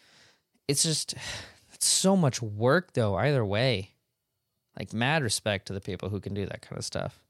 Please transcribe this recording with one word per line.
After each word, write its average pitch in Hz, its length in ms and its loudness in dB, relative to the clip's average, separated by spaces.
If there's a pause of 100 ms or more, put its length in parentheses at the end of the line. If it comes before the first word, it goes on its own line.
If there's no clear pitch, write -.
(680)
It's 143 140 2
just, - 320 -2 (300)
<sighs> - 280 -20
it's - 140 -2
so 190 300 4
much 139 260 2
work, 117 500 2
though, 104 240 2
either 123 300 2
way. 101 480 0 (840)
Like, - 140 -10
mad 135 300 2
respect 104 440 -2
to 98 60 -8
the 98 80 -6
people 95 300 -6
who 101 100 -4
can 101 140 -8
do 98 100 -4
that - 160 -10
kind - 180 -12
of - 60 -8
stuff. - 460 -8